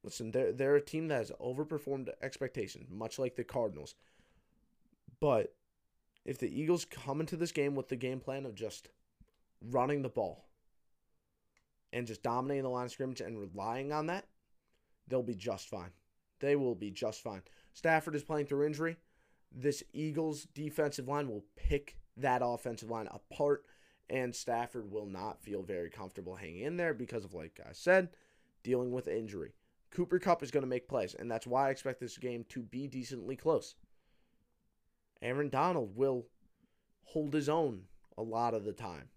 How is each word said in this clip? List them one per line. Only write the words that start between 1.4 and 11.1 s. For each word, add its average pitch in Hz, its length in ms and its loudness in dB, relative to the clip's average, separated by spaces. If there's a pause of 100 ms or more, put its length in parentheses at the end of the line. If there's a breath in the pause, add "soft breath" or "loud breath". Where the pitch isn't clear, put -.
expectations, 117 680 -4
much 110 300 -6
like 127 160 0
the 120 80 -2
Cardinals. 92 520 -2 (1200 soft breath)
But 123 340 4 (720)
if 131 140 -4
the 117 100 -2
Eagles 156 380 0
come 139 340 -6
into 160 160 -2
this 165 160 -2
game 143 240 0
with - 140 -4
the 131 80 -2
game 127 240 -4
plan 135 240 -6
of 110 100 -8
just 107 320 -8 (760)
running 131 400 2
the 131 80 -2
ball 90 360 -2 (1500)